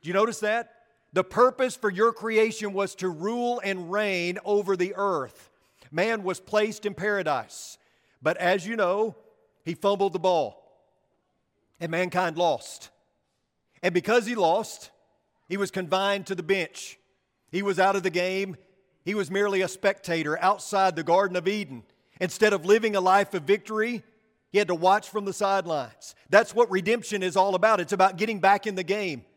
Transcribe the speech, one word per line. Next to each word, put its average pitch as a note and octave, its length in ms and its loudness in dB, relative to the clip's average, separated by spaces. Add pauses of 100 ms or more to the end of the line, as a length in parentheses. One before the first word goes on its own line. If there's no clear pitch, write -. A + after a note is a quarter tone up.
Do D3+ 80 -12
you F3+ 40 -4
notice A3 280 0
that? A3 340 -2 (380)
The F#3 100 2
purpose B3+ 540 2
for G#3 120 -2
your G#3 220 2
creation A3 640 -2
was G3 220 -4
to F#3 120 -6
rule A#3+ 560 -4
and F#3 260 -6
reign F#3 540 -2
over G3+ 320 0
the F3+ 220 -2
earth. F3+ 520 -4 (400)
Man G3+ 340 -2
was F3+ 180 -4
placed G#3+ 440 -2
in G3+ 100 -4
paradise. E3+ 840 -4 (440)
But D#3+ 140 0
as F#3 320 0
you A3+ 80 -6
know, G3+ 400 0 (480)
he E3+ 100 -6
fumbled G3 380 0
the F3 80 -4
ball, D#3+ 380 0 (1200)
and E3+ 120 -8
mankind F3 460 -2
lost. - 520 -2 (920)
And F3 100 -2
because G#3+ 320 0
he A#3+ 100 -6
lost, F#3+ 560 -2 (580)
he F#3 80 -4
was G3 140 -4
confined F#3+ 560 -2
to G3 80 -6
the E3+ 80 -8
bench. - 560 -4 (520)
He F#3+ 100 -4
was G3+ 180 -2
out F#3+ 160 4
of F#3 80 -2
the F3+ 60 0
game. F#3 480 -4 (460)
He G3+ 120 -6
was F#3 160 -4
merely G3 300 0
a F3+ 60 0
spectator E3 720 -2
outside F#3+ 560 0
the D#3+ 80 -6
Garden F3+ 320 2
of F3 120 -2
Eden. D#3+ 360 -6 (360)
Instead G#3 340 2
of E3 120 -4
living G#3+ 300 4
a F#3+ 60 2
life G3 320 4
of E3+ 100 -4
victory, G#3+ 600 -2 (480)
he G3 80 4
had G#3 80 0
to G#3+ 80 0
watch F#3 340 2
from G#3 160 -4
the G3 80 -6
sidelines. F3 800 -2 (160)
That's G#3+ 240 6
what A#3 160 4
redemption G3 540 0
is F#3 120 -2
all F#3+ 200 4
about. G#3+ 240 4
It's F3 140 -4
about F#3+ 240 4
getting G#3+ 220 -2
back G3 280 4
in G3+ 80 -6
the F#3 80 -4
game. E3+ 420 -4 (120)